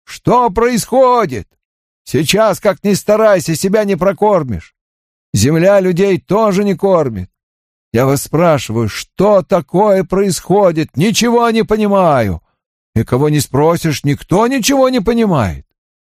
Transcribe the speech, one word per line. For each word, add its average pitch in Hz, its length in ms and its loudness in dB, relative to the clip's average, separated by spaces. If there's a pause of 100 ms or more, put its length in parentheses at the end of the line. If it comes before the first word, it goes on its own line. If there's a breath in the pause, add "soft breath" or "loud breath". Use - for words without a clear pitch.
Что 233 480 0
происходит? 226 960 0 (560)
Сейчас, 185 560 0
как - 240 -2
ни 202 100 0
старайся, 208 640 2
себя 202 280 0
не 196 120 -2
прокормишь. 165 800 -2 (580)
Земля 160 460 2
людей 185 400 0
тоже 208 440 0
не 202 120 -2
кормит. 143 560 -2 (640)
Я 123 100 2
вас 135 180 0
спрашиваю, 131 640 -2
что 196 520 0
такое 190 600 0
происходит? 185 920 -2
Ничего 233 540 0
не 220 120 0
понимаю. 175 800 0 (500)
И 113 120 0
кого 139 240 0
не 151 100 2
спросишь, 156 640 -2
никто 156 440 0
ничего 262 420 0
не 254 100 0
понимает. 175 640 -2 (360)